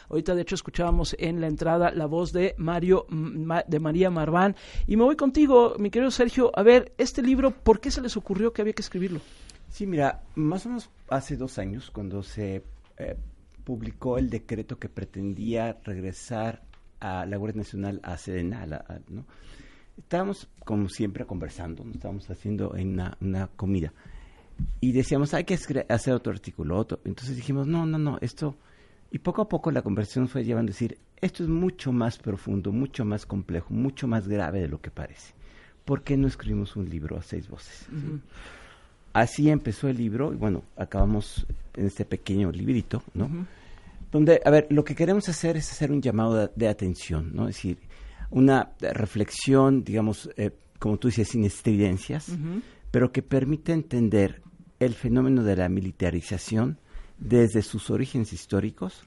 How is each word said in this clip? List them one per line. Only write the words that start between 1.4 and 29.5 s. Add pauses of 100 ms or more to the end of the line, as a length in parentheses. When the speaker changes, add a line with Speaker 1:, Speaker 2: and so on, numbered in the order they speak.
Speaker 1:
la
entrada
la
voz
de
Mario,
Ma-,
de
María
Marván. (320)
Y
me
voy
contigo,
mi
querido
Sergio.
A
ver,
este
libro,
¿por
qué
se
les
ocurrió
que
había
que
escribirlo? (500)
Speaker 2:
Sí,
mira, (140)
más
o
menos (200)
hace
dos
años,
cuando
se, (340)
eh, (480)
publicó
el
decreto
que
pretendía
regresar (380)
a
la
Guardia
Nacional
a
Sedena,
a
la,
a, (100)
¿no? (720)
Estábamos, (180)
como
siempre,
conversando,
¿no?
Estábamos
haciendo
en
una,
una
comida. (880)
Y
decíamos,
"Hay
que
escre-,
hacer
otro
artículo,
otro".
Entonces
dijimos,
"No,
no,
no,
esto". (560)
Y
poco
a
poco